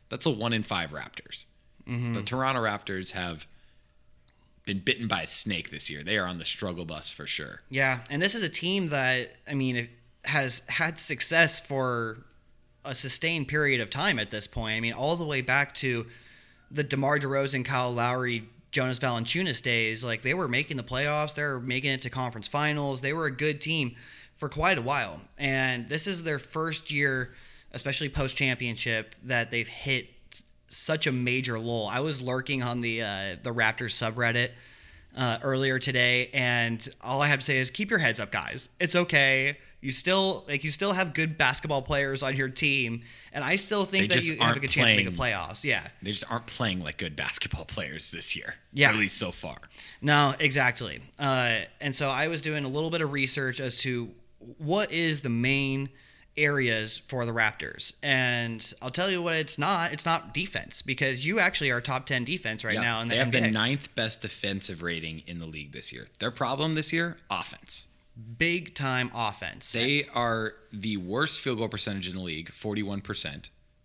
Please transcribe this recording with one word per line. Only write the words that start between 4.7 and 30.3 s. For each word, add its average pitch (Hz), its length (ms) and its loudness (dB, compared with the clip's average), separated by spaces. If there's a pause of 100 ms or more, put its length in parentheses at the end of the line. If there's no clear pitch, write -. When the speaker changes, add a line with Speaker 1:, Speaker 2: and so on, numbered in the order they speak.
Speaker 1:
bitten 117 260 0
by 90 160 0
a 80 40 -6
snake - 440 0
this - 200 2
year. 73 120 -8
They 101 160 0
are 92 80 0
on 90 120 -6
the 82 60 -8
struggle 87 400 -4
bus 78 260 -4
for 71 160 -8
sure. - 340 -6 (100)
Speaker 2:
Yeah, 131 300 2 (100)
and 143 100 -2
this 196 140 0
is 226 80 -2
a 170 60 0
team 180 400 0
that, 131 440 0 (160)
I 147 60 -6
mean, 131 220 0
it 120 140 -4 (340)
has 139 440 0
had 160 300 0
success 165 640 4
for 120 580 -2 (680)
a 139 100 -4
sustained 156 540 0
period 143 320 4
of 104 100 -2
time 143 280 2
at 107 120 -2
this 107 160 -4
point. 110 300 -2
I 113 40 -2
mean, 117 120 0
all 147 240 0
the 170 80 -2
way 147 160 0
back 131 360 2
to 120 300 0 (640)
the 147 120 -2
DeMar 139 380 2
DeRozan, 139 440 0
Kyle 127 280 0
Lowry, 120 560 0 (240)
Jonas 127 260 0
Valanciunas 127 640 0
days, 113 400 2
like, 113 200 -2
they 131 120 2
were 180 140 0
making 139 280 0
the 123 60 -4
playoffs, 147 520 0
they 147 80 -4
were 139 180 -2
making 131 320 0
it 131 100 -2
to 123 80 -4
conference 120 380 -4
finals, 147 520 0
they 135 120 0
were 160 140 0
a 143 40 0
good 147 300 0
team 156 340 0 (420)
for 151 120 -6
quite 165 300 2
a 117 40 -2
while. 113 380 -2 (180)
And 131 500 0
this 156 200 -2
is 170 160 -2
their 151 160 0
first 160 500 -4
year, 135 440 0 (380)
especially 139 360 -2
post-championship, 123 1080 -2 (100)
that 120 260 0
they've 117 180 -2
hit - 420 -4 (220)